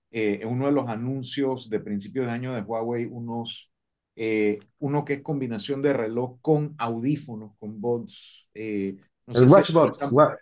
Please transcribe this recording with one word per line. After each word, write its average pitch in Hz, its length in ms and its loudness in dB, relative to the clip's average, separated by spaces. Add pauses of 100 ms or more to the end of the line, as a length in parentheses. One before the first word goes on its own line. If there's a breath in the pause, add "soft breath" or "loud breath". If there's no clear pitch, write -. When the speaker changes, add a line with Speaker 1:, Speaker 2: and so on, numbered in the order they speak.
(100)
Speaker 1:
eh, 104 320 -2
en 110 60 -6
uno 123 180 -2
de 143 60 2
los 131 160 0
anuncios 127 840 -4
de 104 100 -2
principios 107 460 -6
de 120 60 -4
año 127 220 -6
de 113 80 -6
Huawei, 113 420 -4
unos, 117 680 -10 (460)
eh, 110 420 0 (200)
uno 143 260 -2
que 143 100 -4
es 139 80 -8
combinación 131 600 -4
de 143 100 4
reloj 120 480 -2
con 151 380 0
audífonos, 117 800 -4
con 107 220 -12
buds, - 760 -6
eh, 101 420 -4 (300)
no 120 80 -8
Speaker 2:
El 123 120 8
Speaker 1:
sé - 20 10
si 151 60 12
Speaker 2:
Watch 190 180 8
Speaker 1:
lo 160 80 6
Speaker 2:
Buds, 135 120 4
Speaker 1:
estamos 139 220 -4
Speaker 2:
wa-, 147 260 4